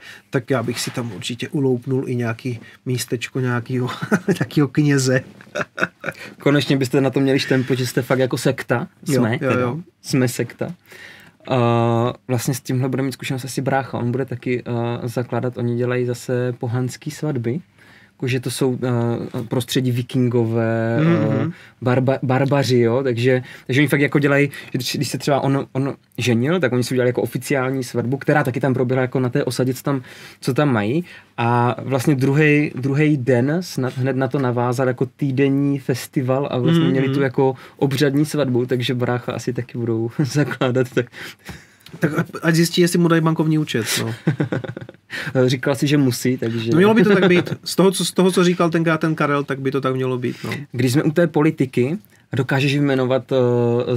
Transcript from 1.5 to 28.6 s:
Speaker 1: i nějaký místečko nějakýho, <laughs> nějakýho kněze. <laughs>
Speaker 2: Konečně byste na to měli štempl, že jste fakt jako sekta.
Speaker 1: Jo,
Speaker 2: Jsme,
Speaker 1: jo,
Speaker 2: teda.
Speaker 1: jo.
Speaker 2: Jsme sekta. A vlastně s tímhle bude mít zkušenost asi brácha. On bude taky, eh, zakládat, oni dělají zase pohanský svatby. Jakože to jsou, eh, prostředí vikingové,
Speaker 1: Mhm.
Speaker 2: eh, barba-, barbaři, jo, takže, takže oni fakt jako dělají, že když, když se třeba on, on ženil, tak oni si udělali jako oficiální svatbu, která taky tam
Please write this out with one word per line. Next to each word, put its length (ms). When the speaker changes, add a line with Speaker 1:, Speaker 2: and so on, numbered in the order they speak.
Speaker 1:
i 80
nějaký 440
místečko 540
nějakýho, 500
<laughs> 160
nějakýho 280
kněze. 600
<laughs> 1120
Speaker 2:
Konečně 380
byste 240
na 80
to 100
měli 200
štempl, 360
že 120
jste 140
fakt 180
jako 180
sekta. 500
Speaker 1:
Jo, 120
Speaker 2:
Jsme, 140
Speaker 1:
jo, 60
Speaker 2:
teda. 220
Speaker 1:
jo. 180
Speaker 2:
Jsme 260
sekta. 440
A 640
vlastně 260
s 80
tímhle 280
bude 140
mít 80
zkušenost 340
asi 160
brácha. 360
On 140
bude 140
taky, 400
eh, 420
zakládat, 500
oni 200
dělají 280
zase 540
pohanský 520
svatby. 480
Jakože 260
to 120
jsou, 320
eh, 640
prostředí 440
vikingové, 1120
Speaker 1:
Mhm. 480
Speaker 2:
eh, 0
barba-, 420
barbaři, 560
jo, 240
takže, 380
takže 140
oni 60
fakt 140
jako 180
dělají, 280
že 240
když, 240
když 140
se 80
třeba 220
on, 320
on 240
ženil, 420
tak 140
oni 100
si 100
udělali 160
jako 120
oficiální 600
svatbu, 340
která 260
taky 160
tam 140